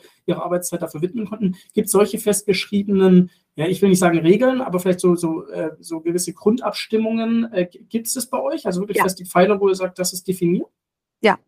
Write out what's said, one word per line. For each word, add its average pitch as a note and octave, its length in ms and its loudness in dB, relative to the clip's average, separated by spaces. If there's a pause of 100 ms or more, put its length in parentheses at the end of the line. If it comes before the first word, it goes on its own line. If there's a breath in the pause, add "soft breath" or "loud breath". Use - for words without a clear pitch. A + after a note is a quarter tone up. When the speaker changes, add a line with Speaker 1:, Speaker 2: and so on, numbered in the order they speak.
(280 soft breath)
Speaker 1:
ihrer E3 160 -4
Arbeitszeit F3 400 -6
dafür D#3 180 -10
widmen G3 260 -6
konnten. G3+ 280 -4 (180 loud breath)
Gibt's - 180 0
solche G3+ 280 2
festgeschriebenen, F#3+ 1120 2 (240 loud breath)
ja, D3 100 -2
ich F#3 160 -2
will G3 80 6
nicht F3+ 100 4
sagen E3+ 200 4
Regeln, A#3+ 420 4
aber F3+ 180 -4
vielleicht F#3 200 0
so, F3+ 160 4
so, D#3+ 320 -4
äh, E3 320 -6
so D#3+ 220 -10
gewisse E3+ 320 -4
Grundabstimmungen, A3+ 1200 -2
äh, F3+ 140 -2
g-, - 240 -14
gibt's A3+ 240 -6
das A#3+ 140 -6
bei - 120 -6
euch? C#4 280 -6
Also F3+ 140 -2
wirklich G3+ 160 -4
Speaker 2:
Ja. G3 60 4
Speaker 1:
fest F#3 140 -4
die F3+ 80 -16
Pfeiler, G3 340 2
wo G3 100 2
ihr F#3 60 0
sagt, F#3 220 -6
das F#3 160 -4
ist - 140 -12
definiert? F#3 400 -2 (560)
Speaker 2:
Ja, G#3 140 2 (100)